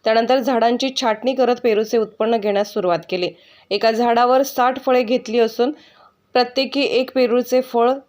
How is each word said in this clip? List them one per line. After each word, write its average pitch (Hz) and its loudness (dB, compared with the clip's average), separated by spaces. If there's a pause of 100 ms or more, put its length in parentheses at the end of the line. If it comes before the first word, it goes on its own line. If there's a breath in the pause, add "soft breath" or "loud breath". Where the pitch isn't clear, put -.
त्यानंतर 226 2
झाडांची 240 0 (120)
छाटणी 233 -2
करत 247 2
पेरूचे 220 0
उत्पन्न 220 -2
घेण्यास 202 -2
सुरुवात 180 0 (100)
केली. 180 -4 (400 soft breath)
एका 208 0
झाडावर 240 2
साठ 262 0
फळे 254 2
घेतली 240 -2
असून 233 0 (640 loud breath)
प्रत्येकी 254 -2
एक 254 0
पेरूचे 247 2
फळ 247 0 (180)